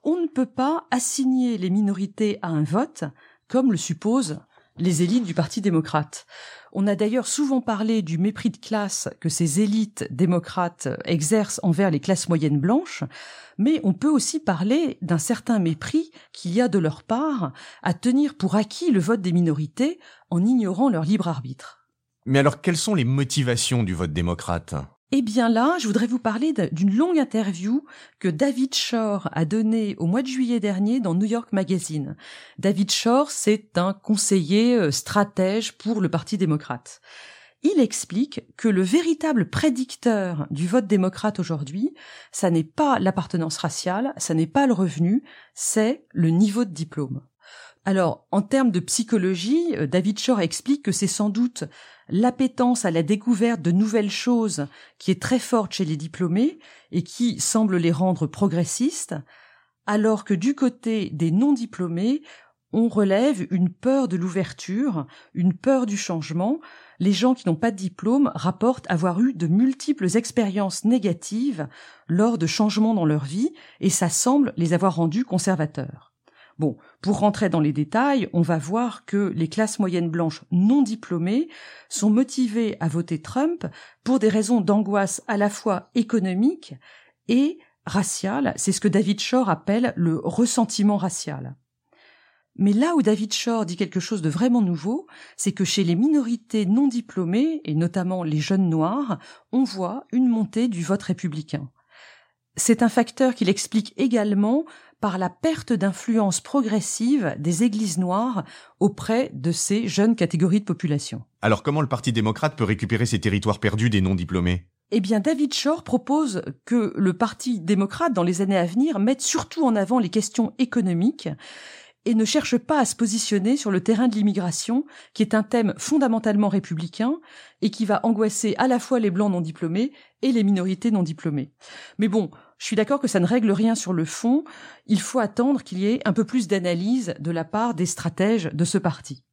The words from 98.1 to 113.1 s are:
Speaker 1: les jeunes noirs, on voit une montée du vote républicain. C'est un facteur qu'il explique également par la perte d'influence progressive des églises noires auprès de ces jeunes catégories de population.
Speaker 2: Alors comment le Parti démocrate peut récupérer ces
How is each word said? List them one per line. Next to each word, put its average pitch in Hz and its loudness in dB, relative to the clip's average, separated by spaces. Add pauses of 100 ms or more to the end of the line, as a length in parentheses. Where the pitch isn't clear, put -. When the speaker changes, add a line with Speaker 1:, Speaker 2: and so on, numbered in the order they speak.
Speaker 1:
les 151 0
jeunes 190 2
noirs, 180 0 (320)
on 254 2
voit 190 -6
une 254 2
montée 226 0
du 175 -4
vote 190 -2
républicain. 151 -6 (840)
C'est 226 2
un 233 4
facteur 247 0
qu'il 190 0
explique 208 -2
également 220 0 (340)
par 185 -2
la 180 -2
perte 302 -2
d'influence 196 0
progressive 226 0
des 170 0
églises 208 0
noires 196 0 (340)
auprès 220 0
de 135 -4
ces 202 -2
jeunes 214 4
catégories 185 2
de 208 -14
population. 143 -4 (220)
Speaker 2:
Alors 107 4
comment 147 0
le 139 0
Parti 117 -2
démocrate 113 0
peut 120 0
récupérer 107 0
ces 104 0